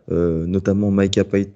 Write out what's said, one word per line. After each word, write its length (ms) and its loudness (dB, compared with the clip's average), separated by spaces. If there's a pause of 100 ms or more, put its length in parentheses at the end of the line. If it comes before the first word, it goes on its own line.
(120)
euh, 340 0
notamment 460 0
Micah 320 2
Pit-, 320 -2